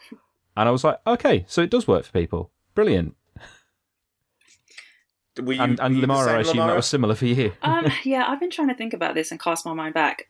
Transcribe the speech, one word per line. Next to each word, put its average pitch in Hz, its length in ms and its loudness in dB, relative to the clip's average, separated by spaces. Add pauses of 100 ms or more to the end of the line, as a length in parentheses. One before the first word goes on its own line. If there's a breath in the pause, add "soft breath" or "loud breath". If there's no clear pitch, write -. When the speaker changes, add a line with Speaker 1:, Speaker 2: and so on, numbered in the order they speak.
(580 loud breath)
Speaker 1:
And 110 100 2
I 143 40 2
was 127 120 0
like, 156 220 0
"Okay, 220 420 2
so - 140 0
it 175 80 0
does 240 180 0
work 92 180 2
for - 60 -20
people. 85 380 -4 (240)
Brilliant." 123 420 2 (2250 loud breath)
Speaker 2:
Were 127 140 -4
you, 131 80 0
Speaker 1:
And, 123 180 2
and 127 160 0
Speaker 2:
were 131 60 2
you 131 60 2
the 139 40 2
Speaker 1:
Limara, 135 140 2
Speaker 2:
same, 117 100 2
Speaker 1:
I 113 40 2
assume 113 180 0
that 165 120 2
Speaker 2:
Limara? 175 80 2
Speaker 1:
was 165 100 0
similar 120 280 2
for 131 120 -2
you. 120 300 0
<laughs> - 40 -14
Speaker 3:
Um, 302 300 2 (120)
yeah, 262 240 0
I've 277 120 -2
been 349 100 -4
trying 302 200 0
to 247 40 -2
think 226 220 -8
about 165 200 -4
this 160 160 -4
and 170 80 -12
cast 165 260 -2
my 165 80 -6
mind 160 200 -6
back. 156 360 0